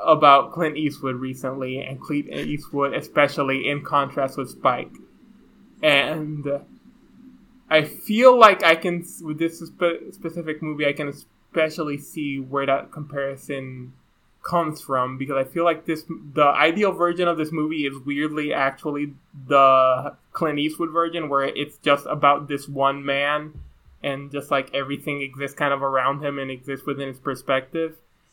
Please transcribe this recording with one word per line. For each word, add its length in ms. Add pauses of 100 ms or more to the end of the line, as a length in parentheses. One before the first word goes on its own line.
about 480
Clint 260
Eastwood 380
recently, 640
and 200
Clint 300
Eastwood 640
especially 760
in 140
contrast 540
with 120
Spike. 420 (920)
And 600 (1200)
I 140
feel 540
like 260
I 120
can, 260
s-, 220
with 160
this 200
spe-, 520
specific 500
movie, 260
I 60
can 140
especially 880
see 420
where 260
that 260
comparison 1000 (500)
comes 380
from, 380
because 180
I 120
feel 160
like 200
this, 180 (300)
the 100
ideal 480
version 360
of 100
this 140
movie 340
is 200
weirdly 480
actually 600 (340)
the 680 (180)
Clint 240
Eastwood 340
version, 380
where 140
it's 340
just 300
about 400
this 200
one 380
man, 480 (500)
and 280
just, 180
like, 240
everything 480
exists 340
kind 160
of 120
around 420
him 140
and 100
exists 380
within 200
his 120
perspective. 800 (360)